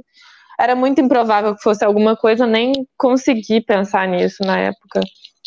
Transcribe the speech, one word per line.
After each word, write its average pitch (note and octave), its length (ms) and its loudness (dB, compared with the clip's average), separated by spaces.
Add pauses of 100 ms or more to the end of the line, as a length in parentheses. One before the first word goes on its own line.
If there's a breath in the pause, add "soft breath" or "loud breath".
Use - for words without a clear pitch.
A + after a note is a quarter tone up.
(600 soft breath)
era A#3+ 160 0
muito C4 240 0
improvável A3 560 0
que - 60 -20
fosse G#3+ 240 0
alguma G#3+ 300 2
coisa, A#3 320 2
nem A3+ 260 0 (240)
consegui A#3+ 640 0
pensar G3 460 -2
nisso F#3 360 -2
na F#3+ 160 -2
época. G3 420 -6 (460)